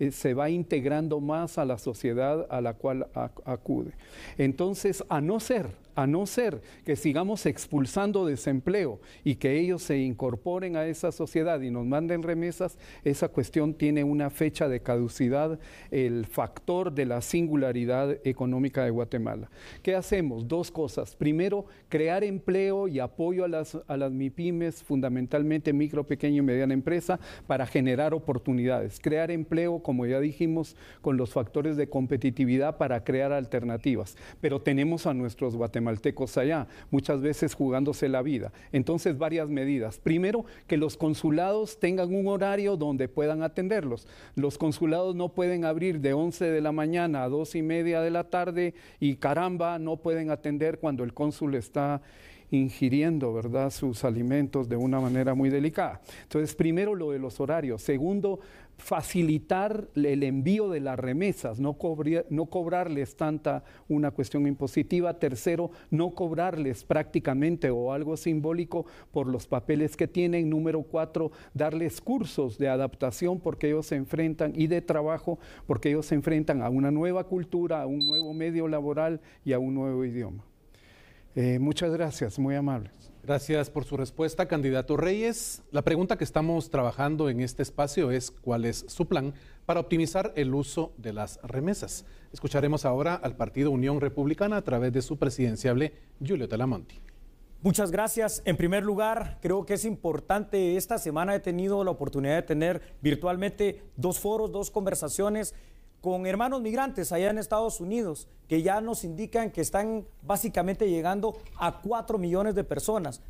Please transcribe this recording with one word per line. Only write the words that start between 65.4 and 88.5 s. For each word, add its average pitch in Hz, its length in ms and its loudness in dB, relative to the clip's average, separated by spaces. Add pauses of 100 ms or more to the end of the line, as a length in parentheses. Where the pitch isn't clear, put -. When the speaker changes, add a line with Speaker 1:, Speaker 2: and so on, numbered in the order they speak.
Speaker 1:
no 170 220 2
cobrarles 160 720 -2
prácticamente 151 880 2
o 120 200 0
algo 151 240 -2
simbólico 160 720 -2 (260)
por 139 140 0
los 127 220 -2
papeles 147 500 0
que 165 100 2
tienen. 170 400 2
Número 156 360 2
cuatro, 160 480 -2 (240)
darles 156 440 0
cursos 165 600 -2
de 139 100 2
adaptación 135 720 0
porque 156 300 -2
ellos 151 180 0
se 156 80 -2
enfrentan, 151 600 0
y 160 120 4
de 170 140 2
trabajo, 160 580 -2 (260)
porque 147 240 2
ellos 151 160 2
se 160 100 2
enfrentan 151 460 2
a 113 80 0
una 135 220 2
nueva 175 320 0
cultura, 175 580 -2
a 135 60 -4
un 143 180 -2
nuevo 156 300 0
medio 165 320 0
laboral 151 520 0 (240)
y 131 100 2
a 123 60 2
un 131 140 0
nuevo 131 320 0
idioma. 117 400 -6 (920)
Eh, 127 220 2
muchas 151 320 2
gracias, 147 480 -2
muy 139 160 2
amables. 135 560 -4 (100)
Speaker 2:
Gracias 147 480 0
por 147 140 -4
su 147 140 -4
respuesta, 160 500 -2
candidato 135 480 2
Reyes. 214 720 0
La 143 120 0
pregunta 175 360 2
que 165 60 -2
estamos 160 460 0
trabajando 143 600 0
en 123 120 0
este 127 200 -4
espacio 143 480 0
es: 127 220 -2
¿cuál 120 320 -2